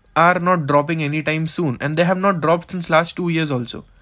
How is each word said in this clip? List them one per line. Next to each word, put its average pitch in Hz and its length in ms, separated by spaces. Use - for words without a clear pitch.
are 175 220
not 175 280
dropping 147 360
anytime 156 440
soon, 156 340
and 151 160
they 175 80
have 185 120
not 185 240
dropped 165 300
since 175 180
last 165 280
two 175 120
years 160 220
also. 123 340